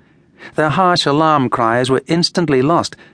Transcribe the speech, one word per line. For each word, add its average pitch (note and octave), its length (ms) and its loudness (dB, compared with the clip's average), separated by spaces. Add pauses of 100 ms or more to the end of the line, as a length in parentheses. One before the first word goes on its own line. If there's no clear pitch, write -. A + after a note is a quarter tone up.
(560)
Their D#3 140 0
harsh F3 360 0
alarm D3 440 2
cries A#2+ 420 0
were B2+ 160 0
instantly E3 560 0
lost D3+ 320 0 (180)